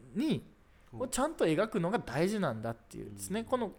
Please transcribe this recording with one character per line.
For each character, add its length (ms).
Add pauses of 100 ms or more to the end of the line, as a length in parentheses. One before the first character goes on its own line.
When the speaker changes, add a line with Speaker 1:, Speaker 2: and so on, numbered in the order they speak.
(140)
Speaker 1:
に、 300 (480)
Speaker 2:
う 40
ん。 40
Speaker 1:
を 80
ち 100
ゃ 80
ん 80
と 120
描 220
く 120
の 100
が 80
大 300
事 120
な 120
ん 80
だ 100
っ 60
て 220
い 80
う 40
で 80
す 120
ね。 100
Speaker 2:
う 40
ん。 20
Speaker 1:
こ 100
の 220